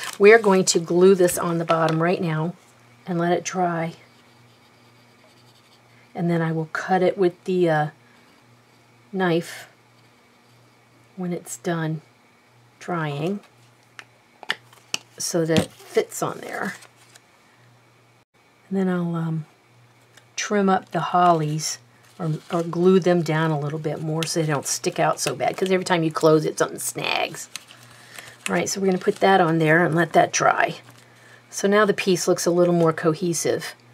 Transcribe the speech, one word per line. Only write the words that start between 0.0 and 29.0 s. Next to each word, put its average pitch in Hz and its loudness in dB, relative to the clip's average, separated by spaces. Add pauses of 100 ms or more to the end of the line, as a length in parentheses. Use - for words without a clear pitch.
We're 208 8
going 190 2
to - 2
glue 175 6
this 180 2
on 170 -2
the 170 -4
bottom 165 0
right 175 0
now 165 -4 (520)
and 180 -4
let 175 0
it 175 -2
dry. 170 -4 (2250)
And 170 -2
then 170 0
I 165 -2
will 160 -6
cut 185 0
it 185 0
with 180 0
the, 180 2
uh, 151 2 (1300)
knife 175 -2 (1500)
when 180 -6
it's - -10
done 160 -4 (800)
drying 160 -6 (1800)
so 165 -2
that 160 0
it - 0
fits - -6
on - -6
there. - -10 (1900)
And 190 -4
then 190 0
I'll, 175 -2
um, 160 -4 (880)
trim 202 0
up 185 0
the 170 -4
hollies 156 0 (400)
or, 165 -4 (200)
or 170 0
glue 175 4
them 175 2
down 156 0
a 151 -2
little 147 -6
bit 156 -6
more 160 -4
so 165 -4
they 156 -2
don't 143 -2
stick - -6
out 160 0
so 131 -4
bad, - -4
'cause 190 -2
every 185 0
time 175 2
you 160 0
close 156 4
it, - -4
something - -2
snags. - -6 (1000)
All 196 -4
right, 175 -2
so 202 -6
we're 190 -2
gonna 185 0
put - -2